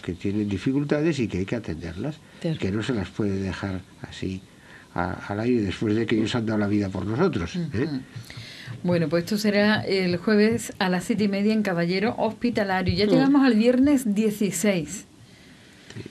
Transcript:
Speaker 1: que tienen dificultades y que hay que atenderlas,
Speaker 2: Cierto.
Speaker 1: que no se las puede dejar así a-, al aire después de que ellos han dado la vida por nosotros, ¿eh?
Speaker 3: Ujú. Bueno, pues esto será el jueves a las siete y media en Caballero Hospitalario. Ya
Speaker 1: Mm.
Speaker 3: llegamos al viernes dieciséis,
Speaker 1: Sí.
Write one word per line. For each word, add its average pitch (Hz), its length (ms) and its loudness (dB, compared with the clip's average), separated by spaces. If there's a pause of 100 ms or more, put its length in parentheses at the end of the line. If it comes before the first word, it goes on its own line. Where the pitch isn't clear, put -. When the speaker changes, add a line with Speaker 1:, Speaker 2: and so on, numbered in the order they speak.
Speaker 1:
que 90 120 -6
tienen 104 340 -2
dificultades 147 720 0
y 110 100 -2
que 87 100 -4
hay 95 80 -2
que 123 100 -4
atenderlas, 90 600 -8 (260)
Speaker 2:
Cierto. 165 180 -4
Speaker 1:
que 95 120 -2
no 110 100 -2
se 127 120 -2
las 92 160 -4
puede 101 300 -2
dejar 95 400 -6 (280)
así 92 320 -8 (540)
a-, 90 180 -2 (160)
al 104 120 -4
aire 120 220 2
después 104 320 0
de 113 120 0
que 113 100 2
ellos 107 180 0
han 113 120 0
dado 110 120 0
la 104 100 0
vida 104 200 2
por 95 180 -6
nosotros, 117 500 -2
¿eh? 143 280 -2
Speaker 3:
Ujú. 143 160 -4 (800)
Bueno, 170 260 0
pues 170 160 0
esto 214 140 -2
será 208 440 2
el 185 340 0
jueves 220 640 2
a 190 100 2
las 180 160 0
siete 214 200 0
y 208 40 2
media 202 240 2
en 220 100 2
Caballero 185 560 0
Hospitalario. 196 760 0
Ya 202 120 2
Speaker 1:
Mm. 208 40 2
Speaker 3:
llegamos 269 340 6
al 247 100 6
viernes 247 600 4
dieciséis, 202 880 0 (920)
Speaker 1:
Sí. - 60 -12 (100)